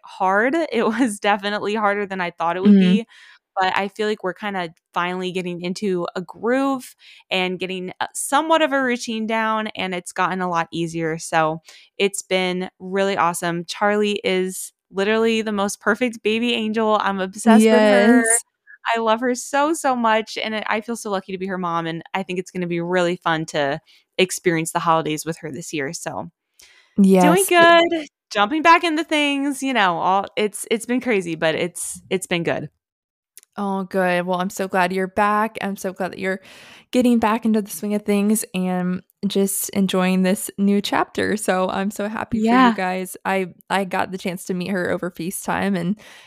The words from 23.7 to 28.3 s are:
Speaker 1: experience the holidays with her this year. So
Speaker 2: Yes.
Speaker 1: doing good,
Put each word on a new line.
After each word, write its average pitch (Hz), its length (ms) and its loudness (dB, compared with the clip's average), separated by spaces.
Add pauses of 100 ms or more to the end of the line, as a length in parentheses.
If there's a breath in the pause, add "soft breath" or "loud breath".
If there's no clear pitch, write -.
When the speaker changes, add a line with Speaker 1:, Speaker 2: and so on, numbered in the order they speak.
Speaker 1:
experience 170 540 0
the 170 80 -4
holidays 160 460 0
with 165 120 -6
her 156 140 -14
this 160 220 -12
year. 151 200 -6
So - 380 -10 (680 soft breath)
Speaker 2:
Yes. 190 260 8
Speaker 1:
doing 370 240 6
good, 339 600 6 (240)